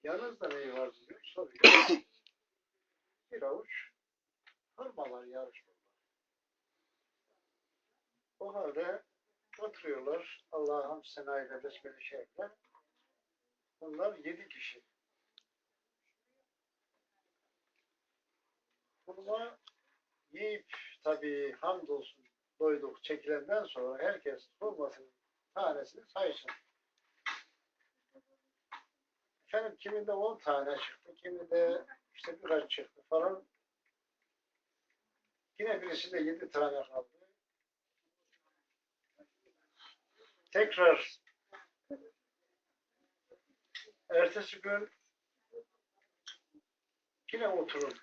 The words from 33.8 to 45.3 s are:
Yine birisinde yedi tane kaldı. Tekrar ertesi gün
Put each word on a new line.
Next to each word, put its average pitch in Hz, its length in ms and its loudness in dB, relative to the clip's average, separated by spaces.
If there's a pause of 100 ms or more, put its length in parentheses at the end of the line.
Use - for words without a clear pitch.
Yine 208 220 -2
birisinde 180 380 -6
yedi 160 300 -4
tane 143 380 0
kaldı. 131 200 -6 (3500)
Tekrar 180 680 6 (3000)
ertesi 185 520 4
gün 202 280 -2 (2500)